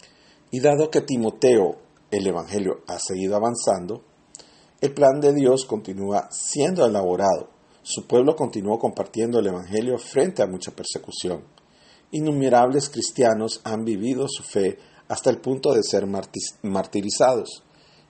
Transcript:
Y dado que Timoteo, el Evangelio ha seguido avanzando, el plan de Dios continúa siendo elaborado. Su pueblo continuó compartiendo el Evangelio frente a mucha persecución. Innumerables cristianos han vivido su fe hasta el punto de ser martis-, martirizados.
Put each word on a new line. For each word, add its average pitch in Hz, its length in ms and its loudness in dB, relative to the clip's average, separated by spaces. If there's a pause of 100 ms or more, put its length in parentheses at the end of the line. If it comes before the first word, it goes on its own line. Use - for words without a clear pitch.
(480)
Y 127 120 -6
dado 147 300 4
que 151 100 2
Timoteo, 117 760 4 (340)
el 98 160 -2
Evangelio 92 600 -4
ha 87 140 -8
seguido 95 340 -4
avanzando, 107 680 -2 (760)
el 139 140 -2
plan 139 260 4
de 143 140 4
Dios 135 300 4
continúa 98 640 -4
siendo 156 560 0
elaborado. 95 640 0 (320)
Su - 240 -10
pueblo 127 300 4
continuó 107 420 -2
compartiendo 117 600 -2
el 101 80 0
Evangelio 101 500 -4
frente - 440 -2
a 101 40 4
mucha 92 240 -10
persecución. - 720 -8 (680)
Innumerables 139 760 2
cristianos 113 760 0
han 110 200 -4
vivido 120 440 -2
su - 160 -12
fe - 340 -2 (300)
hasta - 220 0
el 120 80 -2
punto 135 340 0
de 113 100 4
ser 98 240 0
martis-, 98 560 -8
martirizados. 104 1000 -2 (480)